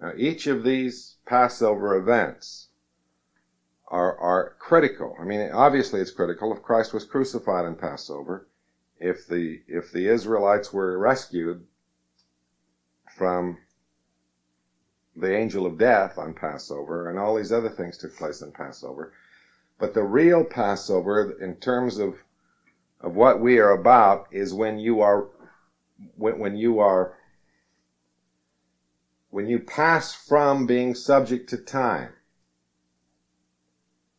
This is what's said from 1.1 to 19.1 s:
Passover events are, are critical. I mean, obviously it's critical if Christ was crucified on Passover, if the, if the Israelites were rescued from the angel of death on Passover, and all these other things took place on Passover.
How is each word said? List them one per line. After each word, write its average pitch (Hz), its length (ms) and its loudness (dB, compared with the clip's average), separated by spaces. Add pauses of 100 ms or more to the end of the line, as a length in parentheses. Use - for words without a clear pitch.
Passover 107 720 2
events 95 720 -2 (1200)
are, 90 300 -2
are 90 420 0
critical. - 600 0
I 82 40 -12
mean, 101 280 -4
obviously 123 480 2
it's 90 120 -6
critical 92 400 -4
if 101 100 -12
Christ 113 320 0
was 107 100 -6
crucified 107 600 -4
on 85 80 -8
Passover, 78 720 -12 (540)
if 90 260 -4
the, 82 400 -4
if 87 240 -8
the 92 160 -4
Israelites 104 640 0
were 95 240 -4
rescued 90 680 -4 (1500)
from 90 420 -4 (1600)
the 92 160 -2
angel 101 300 -2
of 82 140 -6
death 107 400 2
on 80 160 -10
Passover, 73 760 -10
and 90 100 -8
all 107 160 -2
these 104 180 -4
other 113 180 -2
things 87 260 -12
took - 200 -16
place 78 260 -10
on 73 100 -18
Passover. 67 640 -16 (640)